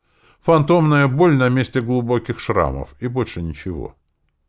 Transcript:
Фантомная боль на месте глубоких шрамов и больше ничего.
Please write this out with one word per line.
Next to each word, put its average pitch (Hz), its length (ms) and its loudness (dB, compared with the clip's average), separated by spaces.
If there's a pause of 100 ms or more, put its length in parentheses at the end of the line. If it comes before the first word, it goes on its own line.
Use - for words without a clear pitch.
(400)
Фантомная 151 680 4
боль 151 280 4
на 127 140 2
месте 127 320 0
глубоких 120 580 -2
шрамов 71 600 -4
и 120 80 -8
больше 120 360 -6
ничего. 76 520 -10 (540)